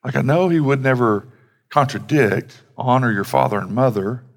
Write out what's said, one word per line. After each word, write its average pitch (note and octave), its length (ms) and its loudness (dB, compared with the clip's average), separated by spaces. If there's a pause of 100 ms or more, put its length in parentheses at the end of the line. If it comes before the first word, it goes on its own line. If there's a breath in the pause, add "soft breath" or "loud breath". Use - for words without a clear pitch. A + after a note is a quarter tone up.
Like, C3 120 -6
I C3+ 60 0
know E3 280 2
he E3 100 2
would C#3 240 0
never A#2+ 440 0 (440 soft breath)
contradict, C3 880 0 (160)
"Honor B2+ 340 0
your G2+ 120 -2
father C3 340 0
and F#2+ 140 -6
mother." A#2 520 -2 (140)